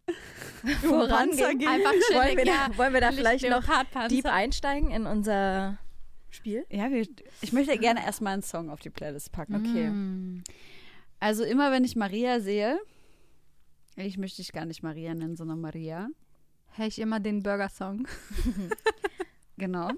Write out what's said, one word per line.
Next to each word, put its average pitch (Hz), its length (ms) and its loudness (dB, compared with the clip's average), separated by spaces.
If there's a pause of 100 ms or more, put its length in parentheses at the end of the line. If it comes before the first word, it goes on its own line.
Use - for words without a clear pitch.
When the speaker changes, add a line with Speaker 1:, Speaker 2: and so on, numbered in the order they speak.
Speaker 1:
<laughs> - 760 -6
Speaker 2:
Über 285 240 6
Panzer 262 300 4
Speaker 1:
vorangeht, 262 220 2
Speaker 2:
geht. 254 100 2
Speaker 3:
Einfach 392 240 4
chillig, 392 280 6
Speaker 1:
wollen 269 160 6
wir 254 80 6
da, 370 60 6
Speaker 3:
ja. 277 260 2
Speaker 1:
wollen 254 160 4
wir 262 60 6
da 240 80 6
Speaker 3:
Endlich 269 140 2
Speaker 1:
vielleicht 247 280 4
noch 254 160 4
Speaker 3:
Leopardpanzer. 262 440 2
Speaker 1:
deep 262 160 4
einsteigen 277 680 2
in 220 140 0
unser 196 720 0 (540)
Spiel? 226 380 -6
Speaker 2:
Ja, 202 220 -2
wir, 226 160 0 (340)
ich 202 120 -4
möchte 277 240 4
gerne 233 280 2
erstmal 202 280 -2
einen 196 100 -4
Song 165 260 -8
auf 151 100 -12
die - 100 -14
Playlist 147 420 -10
packen. 185 240 -6
Speaker 1:
Okay. 226 340 0
Speaker 3:
Mm. 185 540 -6 (760)
Speaker 2:
Also 214 240 0
immer, 277 280 2
wenn 262 120 4
ich 247 120 -2
Maria 233 440 0
sehe, 208 400 0 (1160)
ich 190 220 -8
möchte 190 200 -8
dich 180 160 -12
gar 165 120 -8
nicht 160 180 -10
Maria 160 300 -8
nennen, 165 220 -6
sondern 165 260 -8
Maria. 160 460 -8 (680)
Speaker 3:
Hör 220 100 -4
ich 214 140 -6
immer 220 200 -2
den 208 240 -2
Burger-Song. 202 720 -4
Speaker 2:
<laughs> - 40 -12 (1400)
Genau. 185 400 -4